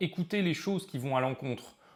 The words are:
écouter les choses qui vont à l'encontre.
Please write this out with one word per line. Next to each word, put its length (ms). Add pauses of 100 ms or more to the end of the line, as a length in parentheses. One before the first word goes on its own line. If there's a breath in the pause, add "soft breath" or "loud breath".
écouter 420
les 120
choses 320
qui 120
vont 180
à 40
l'encontre. 560 (200 soft breath)